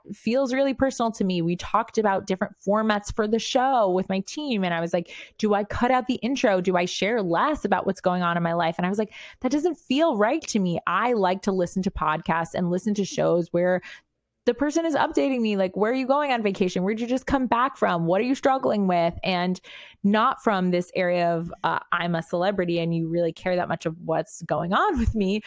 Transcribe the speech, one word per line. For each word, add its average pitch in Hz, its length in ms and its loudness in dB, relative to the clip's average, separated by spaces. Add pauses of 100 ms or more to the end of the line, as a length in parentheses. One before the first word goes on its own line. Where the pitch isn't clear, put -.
(120)
feels 247 400 0
really 269 220 2
personal 247 380 0
to - 100 -4
me. 185 200 0
We 170 120 0
talked - 420 -2
about 202 300 2
different 196 300 -4 (100)
formats 208 480 0
for 214 140 0
the 220 100 0
show 247 520 2
with 185 180 0
my 190 120 -2
team. 240 440 -4
And 170 100 0
I 165 60 -2
was 170 120 -4
like, 170 200 -2 (260)
"Do 208 160 2
I 202 80 2
cut 247 300 0
out 254 160 2
the 247 60 0
intro? 220 460 2
Do 180 160 2
I 175 100 2
share 208 360 0
less 196 420 0
about 202 220 0
what's 190 140 -2
going 180 220 2
on 170 140 2
in 170 60 0
my 170 120 0
life?" 165 240 0
And 180 80 0
I - 20 0
was 196 100 0
like, 214 140 -2 (300)
"That 254 100 0
doesn't 302 260 0
feel 294 380 2
right 233 320 2
to 226 100 0
me." 180 300 0
I 208 240 2
like 190 300 0
to 202 100 0
listen 185 320 0
to 190 80 -2
podcasts 160 640 -2
and 180 140 0
listen 185 260 0
to 196 100 0
shows 165 480 0
where 180 280 2 (640)
the 240 100 2
person 302 320 0
is 311 80 0
updating 277 460 2
me, 214 160 0
like, 190 200 0
"Where 208 140 2
are 254 60 0
you 262 100 -2
going 285 240 2
on 240 100 0
vacation? 185 440 0
Where'd 214 160 -2
you 233 80 -4
just 254 180 -2
come 262 220 0
back 247 280 0
from? 175 300 0
What 180 140 2
are 233 40 0
you 254 120 0
struggling 254 500 0
with?" 170 260 2 (120)
And 180 360 0 (440)
not 220 360 2
from 185 300 2
this 175 240 -2
area 175 400 2
of, 165 180 -4 (120)
uh, 165 160 -2 (100)
"I'm 175 240 -2
a 165 80 -2
celebrity 175 560 -2
and 165 160 -2
you 165 140 -2
really 170 240 0
care 180 240 -4
that 175 100 -2
much - 200 -6
of 165 180 -4
what's 160 380 -4
going 165 300 -4
on 311 280 2
with 220 160 0
me," 202 300 0